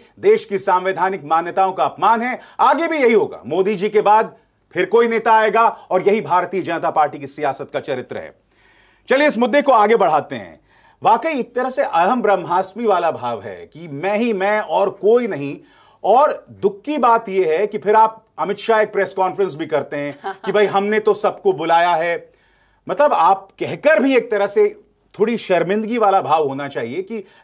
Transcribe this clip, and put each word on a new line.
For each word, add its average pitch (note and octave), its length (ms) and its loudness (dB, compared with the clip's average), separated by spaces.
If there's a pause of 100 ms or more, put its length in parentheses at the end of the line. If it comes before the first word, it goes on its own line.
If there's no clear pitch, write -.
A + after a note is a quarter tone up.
(180)
देश A3 260 2
की G3 140 -6
संवैधानिक F#3 680 -2
मान्यताओं E3+ 480 0
का D#3 120 -2
अपमान G#3 380 0
है। B3 180 -6 (200)
आगे C#4 280 2
भी D#4+ 100 -2
यही A#3+ 140 4
होगा, B2 340 0
मोदी F#3 300 0
जी F#3+ 120 -4
के G#3 120 2
बाद G#3 360 2 (360)
फिर F3+ 140 -2
कोई A#3 220 2
नेता A3+ 240 0
आएगा A3 360 4
और F3+ 400 -2
यही G#3+ 120 2
भारतीय F3 420 -2
जनता D#3+ 280 -4
पार्टी D3+ 280 0
की C#3 80 -12
सियासत C#3 460 -6
का C3+ 80 -4
चरित्र A#2+ 380 -8
है। D#2 200 -16 (680)
चलिए C#4 180 2
इस G#3+ 120 0
मुद्दे B3 240 2
को C#4 100 2
आगे A3 240 4
बढ़ाते D3+ 400 0
हैं। E2+ 240 -16 (420)
वाकई A#3+ 380 2
एक - 140 -10
तरह B3+ 160 -4
से C#4 120 -4
अहम G3 400 0
ब्रह्मास्मि F#3+ 640 -2
वाला E3+ 240 0
भाव A#2+ 320 -6
है F2+ 240 -14
कि E3 220 -20
मैं E3 280 -4
ही A#3 160 -2
मैं G3+ 280 -2
और F#3 300 -2
कोई A3+ 360 2
नहीं। D3 320 -8 (460)
और B3+ 460 2
दुख F#3 320 -4
की D4+ 160 -6
बात A3+ 300 2
यह F3+ 300 0
है G#3 80 0
कि G#3 120 -10
फिर G#3 160 0
आप, A3 260 2 (180)
अमित F3+ 180 -4
शाह A3 240 0
एक G#3+ 120 -2
प्रेस F#3+ 220 -2
कॉन्फ्रेंस F#3 420 -2
भी D#3 100 -8
करते D3 300 -4
हैं C#3+ 300 -10
कि G3 260 -8
भाई G#3 140 2
हमने G3+ 340 0
तो G#3+ 140 2
सबको G3 380 0
बुलाया E3+ 420 2
है। E3 380 -4 (560)
मतलब C4 240 2
आप F#3+ 360 2 (120)
कहकर F3 420 2
भी C4+ 140 2
एक - 140 0
तरह G3+ 160 0
से G#3 360 0 (360)
थोड़ी A3 200 0
शर्मिंदगी G3+ 600 -2
वाला G3 240 4
भाव D3 260 0
होना C#3 200 -8
चाहिए C3+ 340 -8
कि G#3 220 -10 (200)